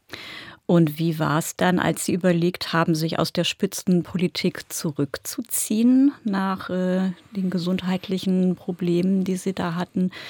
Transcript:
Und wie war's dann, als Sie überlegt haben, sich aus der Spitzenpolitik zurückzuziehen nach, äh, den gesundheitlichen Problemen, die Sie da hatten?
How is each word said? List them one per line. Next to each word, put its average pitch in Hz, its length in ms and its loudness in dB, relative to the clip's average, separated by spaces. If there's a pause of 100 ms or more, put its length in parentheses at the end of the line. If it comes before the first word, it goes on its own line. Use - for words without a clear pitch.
(680)
Und 165 320 4
wie 160 200 0
war's 156 380 -2
dann, 180 220 2
als - 280 0
Sie - 80 0
überlegt 175 580 0
haben, 165 220 2
sich 160 240 -2
aus - 160 -2
der 175 100 0
Spitzenpolitik - 1300 -2
zurückzuziehen 233 1400 2 (100)
nach, 190 480 -2
äh, 185 400 2 (260)
den 185 140 0
gesundheitlichen 185 1080 0
Problemen, 180 680 0
die 185 120 -2
Sie 190 160 -4
da 175 220 -4
hatten? 180 360 -2 (200)